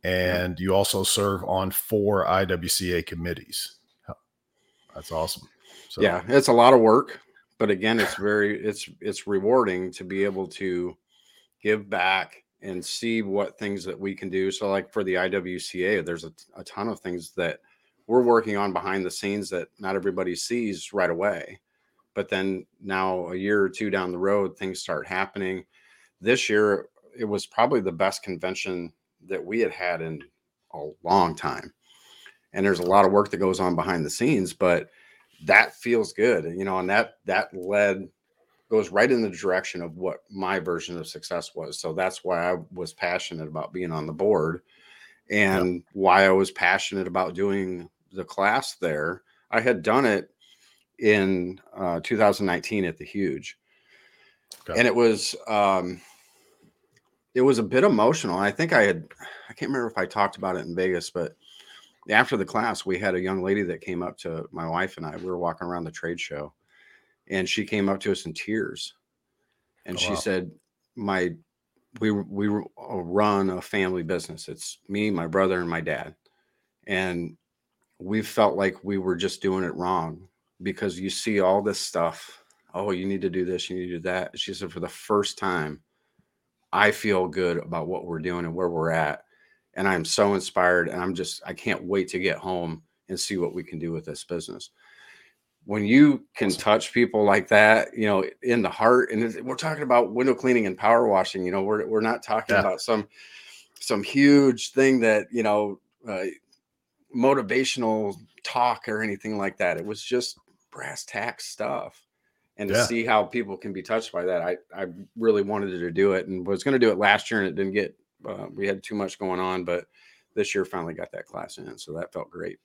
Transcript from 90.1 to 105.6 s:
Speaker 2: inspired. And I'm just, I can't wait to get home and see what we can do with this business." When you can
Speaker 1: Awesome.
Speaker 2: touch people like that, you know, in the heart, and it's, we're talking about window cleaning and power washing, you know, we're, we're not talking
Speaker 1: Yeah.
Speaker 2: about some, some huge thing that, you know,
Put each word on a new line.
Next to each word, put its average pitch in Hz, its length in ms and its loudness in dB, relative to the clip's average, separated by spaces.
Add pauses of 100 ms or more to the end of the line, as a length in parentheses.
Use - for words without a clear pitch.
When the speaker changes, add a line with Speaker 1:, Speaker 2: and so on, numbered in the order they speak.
Speaker 2:
inspired. 90 560 2
And 87 140 -6
I'm 95 100 -4
just, - 320 -8
I 95 80 -10
can't - 320 -6
wait 92 240 0
to 92 100 -6
get 90 200 -2
home 85 440 -6 (280)
and 92 100 -6
see - 160 -4
what 87 160 -2
we 87 100 -8
can 82 160 -12
do 82 140 -6
with 80 140 -8
this 76 180 -12
business." - 460 -10 (960)
When 104 180 -2
you 135 400 8 (100)
can 110 120 0
Speaker 1:
Awesome. 92 140 0
Speaker 2:
touch 110 340 4
people 120 300 4
like 98 240 4
that, 107 460 6
you 110 120 0
know, 98 180 2 (180)
in 120 200 2
the 90 80 0
heart, 123 400 4
and 110 120 0
it's, 113 200 -4
we're 123 140 -8
talking 156 260 -6
about 120 300 4
window 127 220 2
cleaning 127 300 2
and 95 140 -4
power 117 300 6
washing, 95 360 2
you 90 80 -2
know, 98 100 -2
we're, 107 240 -2
we're 110 140 0
not 113 220 0
talking 110 320 -2
Speaker 1:
Yeah. 98 60 4
Speaker 2:
about 95 200 -2
some, 107 260 -2 (720)
some 104 220 -4
huge 139 720 6
thing 135 280 4
that, 107 320 4
you 117 100 0
know, 104 380 0 (280)